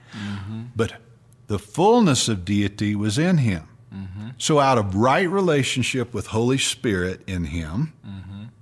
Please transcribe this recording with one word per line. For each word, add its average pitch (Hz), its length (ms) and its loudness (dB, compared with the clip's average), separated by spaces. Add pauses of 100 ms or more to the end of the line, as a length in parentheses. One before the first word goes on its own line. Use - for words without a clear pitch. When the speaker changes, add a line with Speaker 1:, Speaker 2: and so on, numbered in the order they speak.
(140)
Speaker 1:
Mm-hmm. 101 480 -10 (140)
Speaker 2:
But 104 180 -2 (540)
the 104 120 -2
fullness 196 720 4
of 95 160 -2
deity 101 500 0
was 104 240 0
in 175 200 4
him. 92 280 0 (260)
Speaker 1:
Mm-hmm. 98 440 -12
Speaker 2:
So 151 220 2
out 135 180 4
of 98 180 0
right 143 340 4
relationship 139 840 0
with 101 140 -6
Holy 120 300 2
Spirit 92 680 -2
in 90 180 -4
him 85 480 -4 (140)
Speaker 1:
Mm-hmm. 98 360 -14 (180)